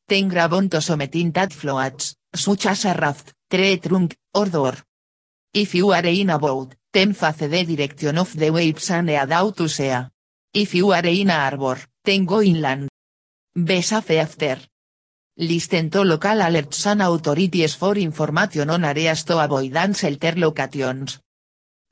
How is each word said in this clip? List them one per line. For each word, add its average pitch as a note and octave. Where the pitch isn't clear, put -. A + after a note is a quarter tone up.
then G3
grab E3+
onto F#3
something E3
that F#3
floats, C3+
such G3
as G3
a F#3
raft, D#3
tree F#3+
trunk, E3+
or G3+
door. C#3+
If G3+
you G3
are F3
in F#3
a D3
boat, C3+
then G3
face D#3
the E3
direction D3
of F#3
the D#3
waves D#3+
and E3+
head C#3+
out F#3
to E3
sea. C3+
If G#3
you F#3+
are E3+
in F#3
a E3+
harbor, C3+
then G3
go G3+
inland. C#3+
Be F3
safe A3
after. D3+
Listen E3
to G3
local G3
alerts E3
and G#3
authorities E3
for G3+
information D#3
on E3+
areas D#3
to E3+
avoid C#3
and F#3+
shelter D#3+
locations. C#3